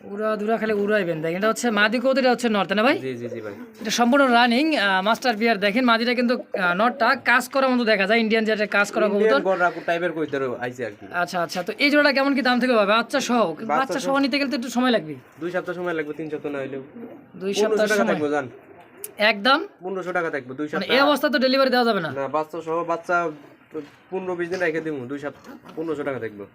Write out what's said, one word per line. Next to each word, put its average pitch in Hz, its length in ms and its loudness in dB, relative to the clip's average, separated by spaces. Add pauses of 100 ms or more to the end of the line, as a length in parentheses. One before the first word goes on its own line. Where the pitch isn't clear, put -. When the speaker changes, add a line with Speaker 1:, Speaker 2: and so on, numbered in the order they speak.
Speaker 1:
উড়া 214 320 -4
দুরা 214 220 0
খালি 220 160 -2
উড়াইবেন। 202 480 0
দেখেন, 165 160 -2
এটা 208 100 0
হচ্ছে 226 220 0
মাদি 214 300 2
কবুতর, 262 200 2
এটা 254 100 4
হচ্ছে 240 200 0
নর, 202 160 2
তাই 190 100 -4
না 214 80 2
ভাই? 277 160 4
Speaker 2:
জি, 127 180 -6
জি, 117 120 -8
জি 113 120 -8
ভাই। 104 120 -8 (280)
Speaker 1:
এটা 214 100 -6
সম্পূর্ণ 254 340 4
রানিং, 247 500 4
আহ, 196 260 2
মাস্টার 220 340 0
বিয়ার। 220 240 0
দেখেন, 208 260 0
মাদিটা 233 280 2
কিন্তু, 240 240 0
আহ, 180 360 -2
নরটা 233 420 2
কাজ 247 340 2
করা 262 180 2
মতো 247 160 2
দেখা 196 240 2
যায়, 226 120 4
ইন্ডিয়ান 220 260 2
যেটা 214 200 0
কাজ 202 260 0
করা - 140 2
Speaker 2:
ইন্ডিয়ান 208 280 4
Speaker 1:
কবুতর। 190 220 2
Speaker 2:
গররা 175 140 2
কু-, 170 160 -6
টাইপের 170 260 0
কইতে 143 280 -2
রো-, 123 200 -2
আইছে 123 260 -6
আর 107 60 -6
কি। 104 220 -18
Speaker 1:
আচ্ছা, 175 300 -2
আচ্ছা। 175 200 -6
তো 202 140 -6
এই 285 120 2
জোড়াটা 294 220 4
কেমন 269 240 2
কি 277 60 0
দাম 247 180 2
থেকে 254 140 2
পাবে? 208 180 4
বাচ্চা 233 280 0
সহ? 233 280 2
Speaker 2:
বাচ্চা 165 180 -6
Speaker 1:
বাচ্চা 262 340 0
সহ 269 140 -2
Speaker 2:
সহ। 277 40 2
Speaker 1:
নিতে 277 220 0
গেলে 277 100 -2
তো 285 60 -2
একটু 247 140 -6
সময় 247 220 0
লাগবে। 156 240 -2 (240)
Speaker 2:
দুই 170 120 -6
সপ্তাহ 175 240 -4
সময় 175 180 -4
লাগবে, 151 200 -4
তিন 156 160 -8
সপ্তাহ 147 220 -6
না 143 80 -6
হইলেও। 135 200 -8
Speaker 1:
দুই - 720 -10
Speaker 2:
পনেরোশো 196 80 0
Speaker 1:
সপ্তাহ 214 260 2
Speaker 2:
টাকা 214 160 2
Speaker 1:
সময়। 185 100 2
Speaker 2:
থাকবো, 151 160 0
জান। 139 200 -2 (680)
Speaker 1:
একদম? 226 500 2 (160)
Speaker 2:
পনেরোশো 185 280 -6
টাকা 170 180 -2
থাকবো, 131 240 -6
দুই 151 200 -6
Speaker 1:
মানে, 190 120 -4
Speaker 2:
সপ্তাহ। 226 120 2
Speaker 1:
এই 277 60 6
অবস্থা 285 260 2
তো 269 100 2
ডেলিভারি 262 300 4
দেওয়া 247 160 4
যাবে 208 160 2
না। 151 100 -4
Speaker 2:
না, 135 160 -4
বাচ্চা 156 340 -4
সহ 160 220 -2
বাচ্চা 170 480 -2 (800)
পনেরো 185 260 -6
বিশ 170 140 -6
দিন 190 100 -4
রেখে 165 220 0
দিমু, 147 240 -6
দুই 139 140 -8
সপ্তাহ, - 360 -12 (200)
পনেরোশো 156 280 -6
টাকা 135 160 -4
থাকবো। 104 360 -10